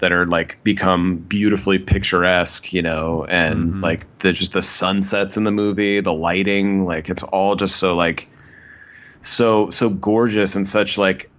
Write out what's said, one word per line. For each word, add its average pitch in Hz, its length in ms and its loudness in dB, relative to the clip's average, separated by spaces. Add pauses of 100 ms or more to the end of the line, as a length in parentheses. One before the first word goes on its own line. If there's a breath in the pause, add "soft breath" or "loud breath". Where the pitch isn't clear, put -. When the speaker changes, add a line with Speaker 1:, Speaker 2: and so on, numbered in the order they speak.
Speaker 1:
that 90 100 2
are, 87 160 2
like, 85 380 -2
become 92 540 2
beautifully 98 600 0
picturesque, 90 920 0
you 90 100 0
know, 80 460 -2
and 85 380 0
Speaker 2:
Mm-hmm. 92 180 -4
Speaker 1:
like, 82 340 -6
the, 92 140 2
just - 200 -4
the 92 100 0
sunsets 98 760 -2
in 107 80 0
the 107 80 0
movie, 101 480 0
the 95 120 0
lighting, 98 720 0
like, 82 240 -4
it's 90 140 -4
all 98 320 0
just 95 220 -2
so, 92 180 0
like, 85 340 -2 (920 loud breath)
so, 110 480 2
so 117 200 0
gorgeous 104 640 2
and 98 120 0
such, 104 320 0
like, 95 300 0 (100)